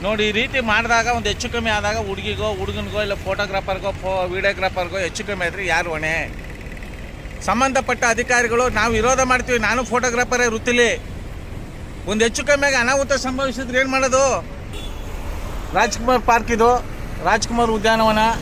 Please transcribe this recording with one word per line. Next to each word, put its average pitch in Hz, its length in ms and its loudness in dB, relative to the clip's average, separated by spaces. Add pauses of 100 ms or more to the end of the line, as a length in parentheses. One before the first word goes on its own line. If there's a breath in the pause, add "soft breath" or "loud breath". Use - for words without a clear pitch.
ನೋಡಿ, 214 240 0
ಈ 208 80 0
ರೀತಿ 262 220 0 (100)
ಮಾಡಿದಾಗ 226 380 2 (100)
ಒಂದು 208 140 -2
ಹೆಚ್ಚು 226 240 -4
ಕಮ್ಮಿ 226 240 0
ಆದಾಗ 208 200 0 (100)
ಹುಡುಗಿಗೋ, 202 400 -4 (100)
ಹುಡುಗನಿಗೋ, 196 480 -4
ಇಲ್ಲ 202 80 -2 (100)
ಫೋಟೋಗ್ರಾಫರ್ಗೋ, 190 680 -2 (120)
ಫೋ-, 185 200 0 (120)
ವಿಡಿಯೋಗ್ರಾಫರ್ಗೋ 190 720 0
ಹೆಚ್ಚು 165 220 -6
ಕಮ್ಮಿ 185 200 -4
ಆದ್ರೆ 185 240 -6
ಯಾರು 170 220 2
ಹೊಣೆ? 156 200 -2 (1300)
ಸಂಬಂಧಪಟ್ಟ 247 540 2 (120)
ಅಧಿಕಾರಿಗಳು, 240 500 2 (140)
ನಾವು 226 200 2
ವಿರೋಧ 254 220 2 (120)
ಮಾಡ್ತೀವಿ, 247 360 2
ನಾನು 240 220 0
ಫೋಟೋಗ್ರಾಫರೇ 247 600 2
ವೃತ್ತಿಲಿ. 240 380 2 (1200)
ಒಂದು 214 160 2
ಹೆಚ್ಚು 277 220 0
ಕಮ್ಮಿ 285 200 4
ಆಗಿ 269 160 2
ಅನಾಹುತ 277 420 2
ಸಂಭವಿಸಿದ್ರೆ 262 560 -2
ಏನ್ 262 120 0
ಮಾಡೋದು? 262 300 4 (1500)
ರಾಜ್ಕುಮಾರ್ 226 520 2
ಪಾರ್ಕ್ 233 280 4
ಇದು, 233 140 6 (580)
ರಾಜ್ಕುಮಾರ್ 233 480 2
ಉದ್ಯಾನವನ. 220 460 4 (180)